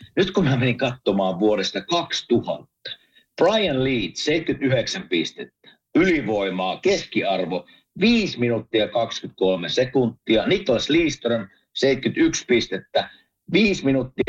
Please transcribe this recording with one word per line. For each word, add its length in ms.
Nyt 140
kun 140
mä 120
menin 220
katsomaan 600
vuodesta 400
kaksituhatta, 1120
Brian 420
Leeds, 400
seitsemänkymmentäyhdeksän 840
pistettä, 600
ylivoimaa, 800
keskiarvo, 920
viisi 380
minuuttia 420
ja 80
kaksikymmentäkolme 800
sekuntia. 800
Niklas 440
Lidström, 580
seitsemänkymmentäyksi 720
pistettä, 640
viisi 320
minuuttia 440